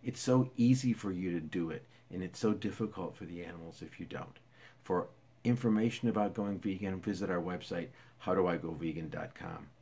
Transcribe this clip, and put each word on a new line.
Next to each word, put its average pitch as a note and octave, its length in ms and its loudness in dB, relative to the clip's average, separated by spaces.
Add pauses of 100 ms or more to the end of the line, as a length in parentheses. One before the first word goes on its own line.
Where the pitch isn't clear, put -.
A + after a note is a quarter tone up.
It's B2+ 180 -6
so B2+ 360 4
easy B2+ 360 6
for G2+ 200 -2
you F2+ 180 -2
to E2+ 100 0
do E2 300 -2
it, - 140 -8 (280)
and F#2 120 -4
it's - 160 -8
so G#2+ 120 4
difficult G2+ 640 -4
for G2 80 -12
the E2+ 200 -10
animals E2 380 -12
if - 180 -14
you E2+ 60 -8
don't. - 340 -12 (420)
For F2+ 240 0 (380)
information A#2 640 4
about G#2 260 2
going G2+ 240 -2
vegan, F#2+ 420 -2
visit F#2+ 300 -2
our F2 100 2
website, F2 500 -4 (280)
how F#2 160 0
do F2+ 140 6
I E2+ 80 2
go E2 160 -4
vegan D#2+ 380 -4
dot - 260 -8
com. E2 320 -10 (140)